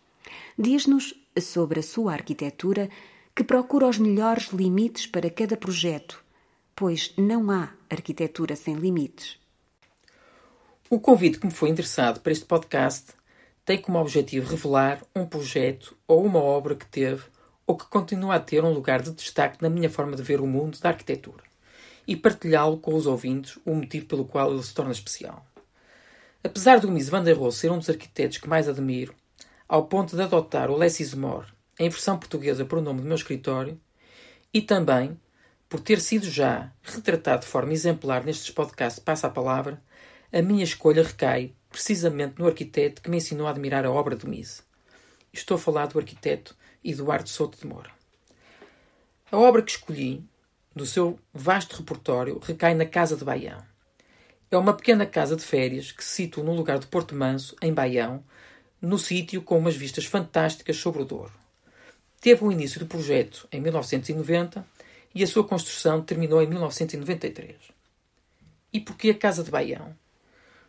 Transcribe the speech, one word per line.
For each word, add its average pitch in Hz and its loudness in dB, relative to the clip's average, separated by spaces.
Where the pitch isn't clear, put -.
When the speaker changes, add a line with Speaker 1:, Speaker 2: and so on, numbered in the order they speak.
Speaker 1:
Diz-nos, 269 2
sobre 160 -2
a 156 -2
sua 202 -2
arquitetura, 175 -4
que 254 2
procura 254 2
os 233 2
melhores 214 2
limites 190 0
para 170 -2
cada 214 -2
projeto, 175 -6
pois 170 -2
não 208 2
há 185 0
arquitetura 160 -4
sem 151 -6
limites. 160 -4
Speaker 2:
O 233 2
convite 180 6
que - 0
me 165 -4
foi 156 0
endereçado 160 0
para - -2
este 156 -2
podcast 139 0
tem 190 0
como 180 0
objetivo 139 0
revelar 139 2
um 185 -2
projeto 143 -4
ou 165 8
uma 190 4
obra 143 2
que - -12
teve 135 -2
ou 165 2
que - -12
continua 190 0
a 160 4
ter 156 0
um 165 4
lugar 135 0
de 147 -8
destaque - -4
na 165 0
minha 165 0
forma 143 -4
de 131 -6
ver 139 0
o 135 -2
mundo 143 -2
da 175 2
arquitetura, - -6
e 190 -2
partilhá-lo 160 4
com 156 -2
os 151 0
ouvintes, 131 -2
o 160 0
motivo 156 -4
pelo 135 -4
qual 139 0
ele 135 -4
se - -10
torna 135 -4
especial. - -10
Apesar 226 8
do 190 2
Mies 139 0
van 185 0
der 165 8
Rohe 127 0
ser 165 0
um 180 0
dos 165 -4
arquitetos - -4
que - -14
mais 156 2
admiro, 131 -4
ao 156 4
ponto 185 -2
de 175 0
adotar 151 0
o 143 0
less 165 2
is 135 -8
more 135 -6
em 165 2
versão 185 -2
portuguesa 139 -4
para 160 -2
o 165 0
nome 139 -4
do 139 -8
meu 160 -2
escritório, 135 -6
e 214 2
também 151 2
por 156 -6
ter 214 2
sido 214 0
já 131 -2
retratado 156 -2
de - -14
forma 135 -2
exemplar 156 -2
nestes 151 -8
podcasts 139 -4
Passa 156 -2
a - -6
Palavra, 135 -4
a 170 2
minha 196 2
escolha 160 4
recai 127 -2
precisamente 156 -2
no 170 0
arquiteto 147 0
que - -8
me 175 0
ensinou 151 -4
a 147 -2
admirar 135 -2
a 127 0
obra 143 0
do - -10
Mies. - -10
Estou - -2
a 165 0
falar 151 0
do 151 -4
arquiteto - -6
Eduardo 143 -4
Souto - -4
de - -14
Moura. - -16
A 190 0
obra 226 10
que 214 -2
escolhi 143 -6
do 143 -6
seu 175 0
vasto 180 -2
repertório 135 -4
recai 165 2
na 160 2
Casa 160 0
de 135 -10
Baião. 131 -8
É 185 4
uma 190 4
pequena 208 4
casa 156 0
de 160 -4
férias 131 -2
que - -18
se - -6
situa 170 -6
no 160 -2
lugar 156 0
de 135 -14
Porto 175 -4
Manso, 135 -4
em 160 0
Baião, 127 -2
no 185 0
sítio 180 -2
com 170 2
umas 160 2
vistas 139 -8
fantásticas 160 -2
sobre 156 -4
o 135 -6
Douro. - -12
Teve 233 8
o 208 2
início 156 -4
do 175 -10
projeto 143 -2
em 143 -8
mil 160 -2
novecentos 135 -4
e 156 -4
noventa 170 -4
e 190 -4
a 190 2
sua 208 2
construção 165 0
terminou 160 2
em 156 4
mil 175 -2
novecentos 160 -4
e 151 -6
noventa 160 -6
e 156 -8
três. - -16
E 214 -4
porquê - -2
a 214 6
Casa 175 0
de 156 -14
Baião? 151 -4